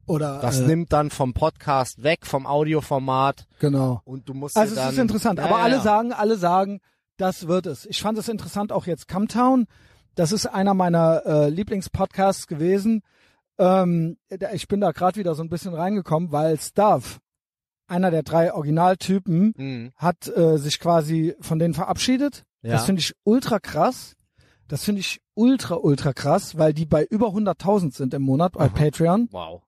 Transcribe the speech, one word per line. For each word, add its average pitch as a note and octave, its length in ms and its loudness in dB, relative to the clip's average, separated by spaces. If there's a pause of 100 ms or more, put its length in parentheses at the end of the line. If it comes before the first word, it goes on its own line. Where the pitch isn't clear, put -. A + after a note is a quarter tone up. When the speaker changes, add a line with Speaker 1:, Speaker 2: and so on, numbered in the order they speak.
Speaker 1:
Oder, D3 360 -4
Speaker 2:
Das B2+ 200 0
Speaker 1:
äh, B2+ 60 2
Speaker 2:
nimmt E3 260 2
dann D3 180 2
vom B2+ 220 -2
Podcast C3+ 680 -2
weg, D#3+ 240 0
vom C3+ 200 -4
Audioformat. C#3 1000 0 (120)
Speaker 1:
Genau. C3+ 460 0
Speaker 2:
Und C3 240 -14
du C3+ 60 -12
musst C#3 240 -10
Speaker 1:
Also G#3+ 160 2
Speaker 2:
dir G#3+ 60 -4
Speaker 1:
es C4 40 0
Speaker 2:
dann C4 80 -2
Speaker 1:
ist C4 80 -2
interessant, G#3+ 380 0
Speaker 2:
Ja, D3 80 -4
Speaker 1:
aber G3+ 100 2
Speaker 2:
ja, A#3 80 0
Speaker 1:
alle B3+ 120 4
Speaker 2:
ja. A#3+ 60 0
Speaker 1:
sagen, A3 300 2
alle G#3+ 240 0
sagen, F#3+ 440 0 (360)
das F#3 320 -4
wird F3+ 160 0
es. D3 220 -10
Ich - 160 -8
fand A3 160 -2
es G#3 100 -6
interessant, G3+ 420 -6
auch E3+ 160 -4
jetzt E3+ 220 -6
Cumtown. A#3+ 560 2 (520)
Das E3+ 160 2
ist A3 140 -2
einer G3+ 280 0
meiner, E3+ 500 2
äh, D3+ 240 2
Lieblingspodcasts G3 1000 -2
gewesen. F#3+ 540 0 (560)
Ähm, F3 600 2 (100)
da, G3 240 -8
ich - 160 -8
bin G3+ 120 -2
da F3+ 120 2
grad F3+ 240 0
wieder F3 180 -2
so D#3 80 -6
ein E3 60 -8
bisschen E3+ 240 -8
reingekommen, E3+ 600 -2
weil D#3 260 0
Stuff, G3 640 0 (680)
einer F3+ 240 0
der D#3+ 120 0
drei E3 300 2
Originaltypen, F#3 1040 0
Speaker 2:
Mhm. B2+ 400 -10
Speaker 1:
hat, E3+ 320 -4
äh, D#3+ 300 2
sich D3 220 -4
quasi E3 600 0
von D#3+ 180 -4
denen E3+ 160 0
verabschiedet. B3+ 680 -2 (180)
Speaker 2:
Ja. A#2 100 -4
Speaker 1:
Das A2+ 120 2
finde F#3+ 160 0
ich - 140 -4 (100)
ultra A3 360 2
krass. F#3+ 540 -2 (540)
Das - 160 -8
finde G3+ 160 0
ich - 200 -8 (140)
ultra, A3+ 420 2
ultra C#3+ 360 2
krass, D#3+ 440 0
weil D#3 180 4
die D#3+ 120 -2
bei - 180 2
über A3 280 0
hunderttausend F#3+ 600 0
sind C3 200 -4
im C#3 80 -2
Monat C3+ 300 2
bei D3 140 2
Speaker 2:
Aha. - 80 4
Speaker 1:
Patreon. E3+ 580 2
Speaker 2:
Wow. F3 360 -10